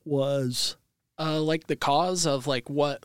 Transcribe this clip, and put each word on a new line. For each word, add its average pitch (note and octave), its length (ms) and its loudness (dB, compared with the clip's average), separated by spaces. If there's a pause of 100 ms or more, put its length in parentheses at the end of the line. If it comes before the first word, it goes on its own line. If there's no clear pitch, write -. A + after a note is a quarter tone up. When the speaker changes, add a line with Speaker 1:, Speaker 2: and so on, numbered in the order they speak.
Speaker 1:
was? C#3 720 -2 (420)
Speaker 2:
Uh, D#3 220 0
like, D#3 260 0
the D3+ 100 0
cause E3 500 2
of, C#3 200 0
like, C3 220 -2
what? C#3+ 360 0